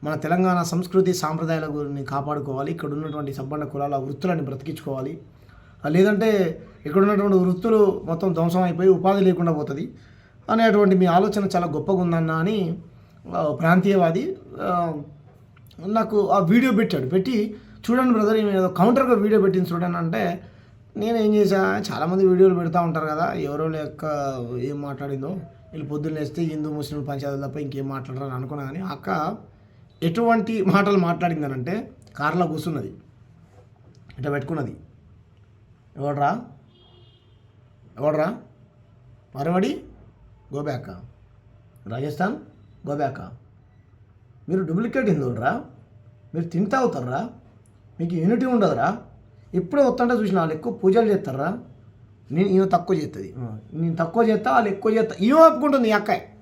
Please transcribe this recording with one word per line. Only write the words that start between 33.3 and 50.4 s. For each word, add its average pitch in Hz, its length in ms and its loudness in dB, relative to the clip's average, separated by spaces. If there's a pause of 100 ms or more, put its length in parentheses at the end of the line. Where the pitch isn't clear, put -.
ఇట్లా 127 120 -6
పెట్టుకున్నది, 143 460 -6 (1200)
"ఎవడ్రా, 143 440 -2 (1600)
ఎవడ్రా, 160 360 0 (1000)
మరవడి, 180 460 0 (720)
గో 143 80 -6
బ్యాక్, 127 280 -8 (960)
రాజస్థాన్, 147 500 -4 (520)
గో 143 80 -4
బ్యాక్, 143 240 -4 (1300)
మీరు 185 140 -2
డూప్లికేట్ 214 460 -2
హిందువులరా, 139 540 0 (720)
మీరు 165 140 -4
తింటా 214 300 0
అవుతారా, 147 500 -2 (720)
మీకు 170 140 -4
యూనిటీ 214 320 2
ఉండదురా, 202 520 0 (560)
ఇప్పుడే 180 280 2
వస్తుంటే 240 320 2
చూసిన 196 240 2
వాళ్ళు 160 160 0